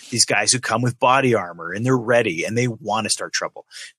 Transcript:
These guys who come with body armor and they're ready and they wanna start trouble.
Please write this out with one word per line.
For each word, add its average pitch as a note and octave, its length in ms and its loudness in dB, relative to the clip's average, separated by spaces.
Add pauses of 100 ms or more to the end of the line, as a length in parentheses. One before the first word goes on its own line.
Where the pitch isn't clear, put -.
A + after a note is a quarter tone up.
(100)
These A#2 140 2
guys G#2+ 280 0
who B2+ 80 0
come A#2 220 -2
with B2 160 -2
body B2+ 360 4
armor F2 380 -4
and G#2+ 140 -4
they're C3 100 4
ready A2+ 480 2
and A2 120 -4
they B2 120 0
wanna G#2+ 420 -4
start F2+ 240 -4
trouble. - 320 -6 (320)